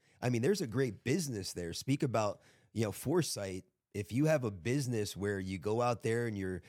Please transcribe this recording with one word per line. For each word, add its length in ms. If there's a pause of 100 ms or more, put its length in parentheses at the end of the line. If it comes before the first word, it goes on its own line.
(200)
I 100
mean, 120
there's 200
a 40
great 380
business 500
there. 180
Speak 300
about, 380 (340)
you 100
know, 80
foresight. 720 (300)
If 180
you 140
have 180
a 60
business 680
where 240
you 180
go 220
out 220
there 240
and 100
you're 320